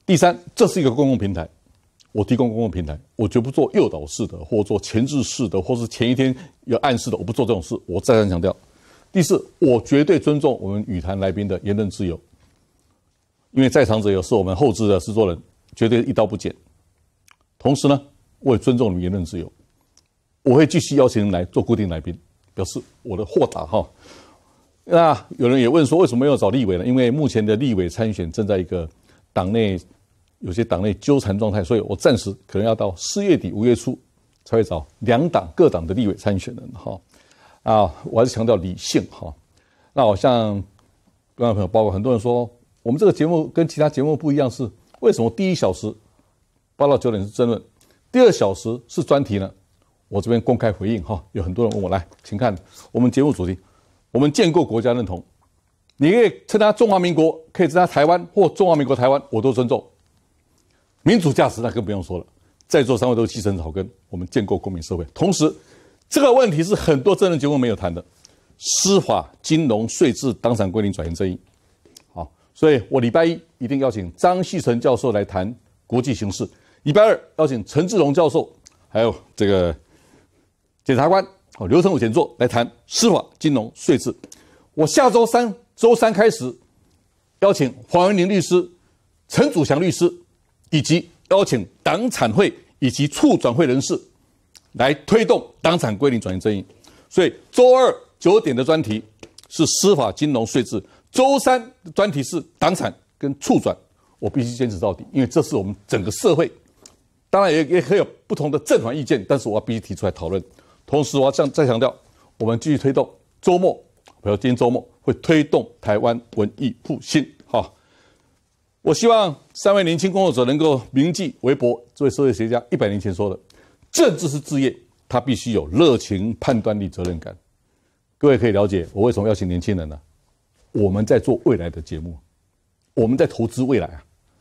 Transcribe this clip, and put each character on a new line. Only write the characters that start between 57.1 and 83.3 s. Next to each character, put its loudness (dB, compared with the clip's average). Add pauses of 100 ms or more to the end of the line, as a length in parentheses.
国， 2 (120)
可 0
以 4
称 -4
它 4
台 2
湾 2 (100)
或 4
中 2
华 4
民 0
国 2
台 2
湾， 2
我 -2
都 2
尊 0
重。 -2 (1200)
民 4
主 2
价 2
值 -8
那 -4
更 -4
不 -6
用 -4
说 -8
了， -12 (420)
在 2
座 0
三 0
位 0
都 0
是 -8
基 -10
层 -2
草 -10
根， -6 (220)
我 -12
们 -10
建 -2
构 -2
公 -8
民 -10
社 -8
会。 -8
同 0
时， 0 (560)
这 0
个 6
问 4
题 -2
是 -2
很 0
多 2
政 2
论 -2
节 -2
目 0
没 0
有 0
谈 -6
的， -10 (540)
司 0
法、 -2 (120)
金 0
融、 0
税 2
制、 -4
党 0
产 -2
归 -2
零、 -2
转 -8
型 -6
正 -2
义。 -8 (720)
好， -14 (220)
所 2
以 2
我 0
礼 0
拜 2
一 -2 (180)
一 -8
定 -2
邀 0
请 -8
张 0
锡 -6
成 0
教 2
授 -2
来 -2
谈 -6 (320)
国 -2
际 -4
形 -6
势， -8 (360)
礼 -2
拜 6
二 4 (160)
邀 2
请 -4
陈 -2
志 -2
荣 2
教 2
授， -2 (380)
还 -2
有 2 (220)
这 0
个 0 (1080)
检 0
察 2
官， 2 (280)
好， -10
刘 4
成 2
武 0
检 0
座 0
来 2
谈 -2 (180)
司 0
法、 0 (140)